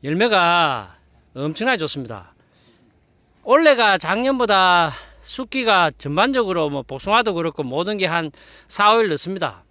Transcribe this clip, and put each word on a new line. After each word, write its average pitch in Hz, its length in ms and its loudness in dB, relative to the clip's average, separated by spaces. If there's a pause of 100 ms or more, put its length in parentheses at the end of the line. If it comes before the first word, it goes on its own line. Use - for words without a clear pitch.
열매가 170 920 0 (380)
엄청나게 160 460 -4
좋습니다. 117 560 -10 (1080)
올해가 240 540 4
작년보다 190 960 2 (300)
숙기가 220 760 0
전반적으로 185 720 0
뭐 139 140 -6
복숭아도 208 500 -2
그렇고 165 300 -4
모든 170 340 -4
게 185 80 -2
한 160 260 -4 (360)
사, 214 280 2
오 233 60 4
일 214 80 0
늦습니다. 160 600 -6